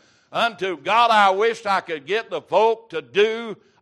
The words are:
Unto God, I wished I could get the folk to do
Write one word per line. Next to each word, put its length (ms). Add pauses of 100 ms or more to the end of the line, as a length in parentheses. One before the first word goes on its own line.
(320)
Unto 460
God, 320
I 220
wished 340
I 160
could 240
get 240
the 120
folk 500
to 100
do 560 (240)